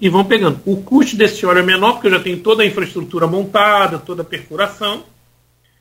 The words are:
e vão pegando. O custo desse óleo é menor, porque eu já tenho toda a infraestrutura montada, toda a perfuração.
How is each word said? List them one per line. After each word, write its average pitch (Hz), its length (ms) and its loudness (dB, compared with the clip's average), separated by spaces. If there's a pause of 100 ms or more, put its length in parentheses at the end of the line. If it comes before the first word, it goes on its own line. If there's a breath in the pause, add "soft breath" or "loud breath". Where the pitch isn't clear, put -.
e 196 80 2
vão 190 160 2
pegando. 196 400 2
O 196 180 -2
custo 262 340 0
desse 202 300 0
óleo 180 140 4
é - 20 2
menor, 185 320 2
porque - 140 -2
eu 190 40 4
já 180 80 2
tenho 180 200 -6
toda 220 220 2
a 208 40 4
infraestrutura 175 600 -4
montada, 196 720 0
toda 170 240 -10
a - 20 -6
perfuração. 202 800 -8 (760)